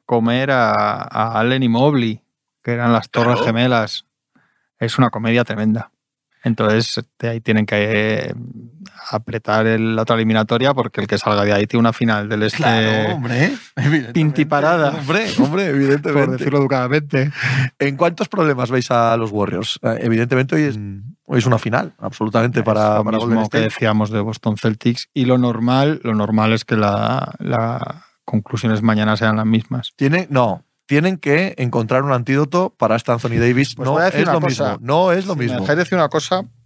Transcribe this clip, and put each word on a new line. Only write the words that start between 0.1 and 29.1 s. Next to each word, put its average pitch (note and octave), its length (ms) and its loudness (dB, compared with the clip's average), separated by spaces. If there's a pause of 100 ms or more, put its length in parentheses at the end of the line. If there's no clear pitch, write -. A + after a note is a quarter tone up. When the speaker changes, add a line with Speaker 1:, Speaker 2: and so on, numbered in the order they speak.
Speaker 1:
a, A#2+ 220 2 (300)
a A2 360 -2
Allen B2+ 240 2
y B2 60 2
Mobley, A#2 520 2 (440)
que A#2+ 80 -4
eran A#2+ 200 0
las A2+ 180 0
Torres A#2+ 240 2
Speaker 2:
Claro. A#2+ 120 0
Speaker 1:
Gemelas. A#2 600 0 (760)
Es A#2 180 -2
una B2 120 4
comedia A#2 340 0
tremenda. G#2+ 480 -2 (500)
Entonces, A2 560 0 (200)
de A#2 100 -6
ahí A#2 140 -6
tienen G#2+ 240 2
que, G#2 100 -2 (540)
eh, - 40 -8 (760)
apretar A2 560 0
el, A2+ 300 0
la A2 60 0
otra A2+ 140 0
eliminatoria A2+ 580 2
porque A#2+ 260 -4
el G2 60 -4
que G2+ 120 0
salga G2+ 260 0
de G#2 80 2
ahí G2+ 140 2
tiene A#2 140 0
una A#2 120 4
final G#2+ 360 -2
del G#2+ 160 -2
Este G#2+ 140 -2
Speaker 3:
Claro, A2 560 2
hombre, C#3 420 -2 (200)
evidentemente. C3+ 360 0
Speaker 1:
pintiparada. D3+ 800 2
Speaker 3:
Hombre, D#3+ 360 -2 (120)
hombre, F#3 280 0
evidentemente. C#3 600 2
Speaker 1:
Por C3 120 -2
decirlo C#3+ 220 0
educadamente. C#3 720 0 (480)
Speaker 3:
¿En C#3 180 -2
cuántos E3+ 320 0
problemas C#3 420 0
veis B2+ 200 0
a A#2 260 4
los A2+ 160 -2
Warriors? G2+ 500 -2
Eh, A2+ 200 -2
evidentemente A#2+ 540 0
hoy D#3 60 2
es, C3 160 -2 (480)
hoy C3+ 120 0
es A2+ 80 2
una A#2+ 120 2
final, A2+ 400 -2
absolutamente, A2+ 640 -2
Speaker 1:
Es G#2 40 0
Speaker 3:
para, G#2+ 340 2
Speaker 1:
lo G#2+ 60 0
Speaker 3:
para A2 140 -2
Speaker 1:
mismo A#2 140 -2
Speaker 3:
Golden A2+ 60 2
Speaker 1:
que A2 200 -2
Speaker 3:
State. A2+ 60 2
Speaker 1:
decíamos G#2+ 460 0
de G#2+ 100 -2
Boston G#2+ 360 -4
Celtics A2+ 580 -2
y C3 120 0
lo B2+ 120 4
normal, B2 640 0
lo A2+ 100 0
normal A2 380 2
es A2+ 120 0
que A#2 120 -2
la, G#2+ 640 0
la A#2+ 640 -4 (200)
conclusiones A2 580 -2
mañana G#2+ 340 2